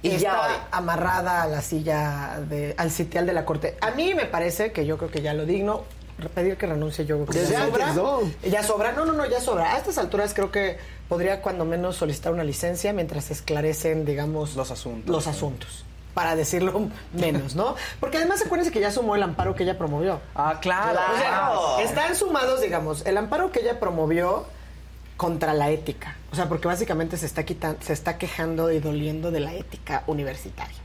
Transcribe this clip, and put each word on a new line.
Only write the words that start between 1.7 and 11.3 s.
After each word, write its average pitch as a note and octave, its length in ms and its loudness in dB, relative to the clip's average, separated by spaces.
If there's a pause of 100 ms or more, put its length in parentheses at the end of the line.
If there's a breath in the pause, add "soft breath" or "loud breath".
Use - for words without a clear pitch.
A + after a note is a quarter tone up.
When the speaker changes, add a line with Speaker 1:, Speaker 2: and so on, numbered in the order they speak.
Speaker 2:
de, D3 280 -2
al E3+ 120 0
sitial F3 380 0
de F#3 60 0
la D#3+ 120 0
Corte. D3+ 360 -2
A G#3+ 100 0
mí E4+ 240 0
me C4+ 100 0
parece E3+ 460 0
que D#3+ 160 -2
yo D#3 100 -2
creo D#3 140 -6
que D#3 100 -2
ya D3+ 140 -2
lo D#3 100 -2
digno, G3 380 0 (500)
pedir F#3 240 0
que G3+ 80 -2
renuncie, D3+ 400 -2
yo D3+ 120 2
creo D3 100 0
que D#3 120 0
Speaker 3:
Desde F3 140 2
Speaker 2:
ya A#3 120 2
Speaker 3:
antes, - 140 2
Speaker 2:
sobra. - 140 2
Speaker 3:
¿no? A#3+ 280 2 (280)
Speaker 2:
Ya G#3 140 4
sobra. G#3+ 300 2
No, D4+ 120 0
no, D#4+ 80 4
no, D4 140 2
ya A#3+ 120 2
sobra. G3+ 340 2
A B3+ 40 2
estas F4 220 -2
alturas G3+ 340 0
creo G3 180 2
que G3 260 0 (300 loud breath)
podría F#3 340 2